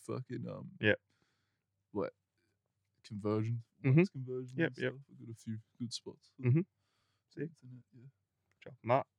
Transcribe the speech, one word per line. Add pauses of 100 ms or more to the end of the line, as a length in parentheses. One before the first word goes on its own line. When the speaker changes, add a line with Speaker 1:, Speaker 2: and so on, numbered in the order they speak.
Speaker 1:
fucking,
um, (100)
Speaker 2:
Yep. (960)
Speaker 1:
what, (920)
conversion, (220)
Speaker 2:
Mm-hmm.
Speaker 1:
wax
conversion
Speaker 2:
Yep,
Speaker 1:
and
Speaker 2:
yep.
Speaker 1:
stuff.
I've
got
a
few (200)
good
spots. (100)
Speaker 2:
Mm-hmm. (760)
See?
Speaker 1:
Internet,
yeah. (560)
Speaker 2:
Drop
'em
up. (120)